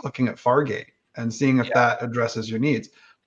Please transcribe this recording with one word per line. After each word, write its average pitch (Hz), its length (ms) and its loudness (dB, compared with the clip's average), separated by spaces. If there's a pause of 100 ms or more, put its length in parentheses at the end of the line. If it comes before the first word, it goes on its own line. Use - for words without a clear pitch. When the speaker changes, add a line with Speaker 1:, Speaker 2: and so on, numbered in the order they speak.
Speaker 1:
looking 127 240 -2
at - 100 -4
Fargate 123 500 0 (300)
and 113 160 -4
seeing 131 260 2
if 117 80 0
Speaker 2:
Yeah. - 80 -4
Speaker 1:
that 120 280 2
addresses 117 460 -4
your 113 100 -4
needs. 120 300 -2 (380)